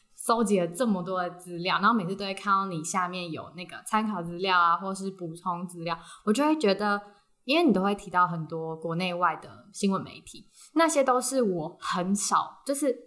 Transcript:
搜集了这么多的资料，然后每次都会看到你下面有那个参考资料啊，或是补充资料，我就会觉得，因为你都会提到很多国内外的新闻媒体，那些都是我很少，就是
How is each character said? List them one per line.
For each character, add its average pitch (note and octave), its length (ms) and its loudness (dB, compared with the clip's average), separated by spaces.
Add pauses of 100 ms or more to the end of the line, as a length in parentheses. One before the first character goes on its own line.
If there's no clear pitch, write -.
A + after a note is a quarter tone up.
(140)
搜 A#3 300 2
集 G3 160 4
了 F3 60 0
这 E3+ 200 -2
么 F#3+ 160 0
多 F#3 200 -2
的 F3 80 -4
资 F3 280 -12
料， E3+ 200 0
然 F#3 100 0
后 A#3+ 60 4
每 G#3 100 0
次 F#3+ 120 -4
都 G3+ 80 -6
会 G3 100 -4
看 G3+ 180 -2
到 G3 140 2
你 E3+ 180 -6
下 F3+ 240 -2
面 F3+ 220 -8
有 C#3 260 -10
那 F3+ 80 -12
个 B2+ 120 -16 (100)
参 G#3+ 200 2
考 G3 160 -4
资 E3+ 160 -6
料 F#3 220 4
啊， E3+ 160 6
或 F#3+ 180 -4
是 F#3+ 180 -6
补 F3 220 -10
充 F3 320 -6
资 F3 180 -12
料， E3+ 120 -4 (280)
我 G#3+ 80 4
就 C4+ 120 2
会 D#4 140 4
觉 G3 160 4
得， G#3 260 0 (440)
因 C4+ 120 2
为 F4 80 6
你 C4+ 80 6
都 F#3 80 4
会 G3+ 140 2
提 G3 160 -12
到 F3+ 160 4
很 E3 200 -4
多 D#3+ 300 -8
国 E3 200 -4
内 F3+ 180 -2
外 F3 220 0
的 - 120 -16 (240)
新 G3 200 0
闻 F3 100 -2
媒 - 200 -14
体， - 280 -20 (240)
那 E4 140 4
些 D4 160 2
都 B3+ 160 2
是 C4 200 0
我 F3 400 -2
很 F#3 340 0
少， - 520 0
就 C#4 80 0
是 C#4 180 0 (140)